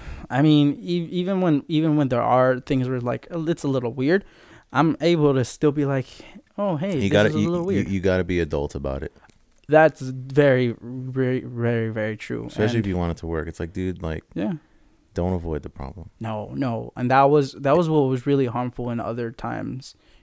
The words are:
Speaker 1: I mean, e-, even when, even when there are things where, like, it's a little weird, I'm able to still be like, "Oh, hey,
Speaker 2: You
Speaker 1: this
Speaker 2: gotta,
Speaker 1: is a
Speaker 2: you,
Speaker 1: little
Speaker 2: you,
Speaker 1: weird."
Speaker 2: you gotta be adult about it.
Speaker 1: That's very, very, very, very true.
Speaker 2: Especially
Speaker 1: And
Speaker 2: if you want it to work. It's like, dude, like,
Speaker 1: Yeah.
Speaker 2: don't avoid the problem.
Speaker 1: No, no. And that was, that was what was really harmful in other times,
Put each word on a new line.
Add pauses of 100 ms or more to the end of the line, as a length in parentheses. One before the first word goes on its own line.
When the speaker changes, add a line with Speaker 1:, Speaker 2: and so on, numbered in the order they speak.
(300)
Speaker 1:
I
mean,
e-,
even
when,
even
when
there
are
things
where,
like,
it's
a
little
weird, (460)
I'm
able
to
still
be
like, (500)
"Oh,
hey,
Speaker 2:
You
Speaker 1:
this
Speaker 2:
gotta,
Speaker 1:
is
a
Speaker 2:
you,
Speaker 1:
little
Speaker 2:
you,
Speaker 1:
weird."
Speaker 2:
you
gotta
be
adult
about
it. (560)
Speaker 1:
That's
very,
very,
very,
very
true.
Speaker 2:
Especially
Speaker 1:
And
Speaker 2:
if
you
want
it
to
work.
It's
like,
dude,
like, (100)
Speaker 1:
Yeah. (600)
Speaker 2:
don't
avoid
the
problem. (100)
Speaker 1:
No,
no.
And
that
was,
that
was
what
was
really
harmful
in
other
times, (300)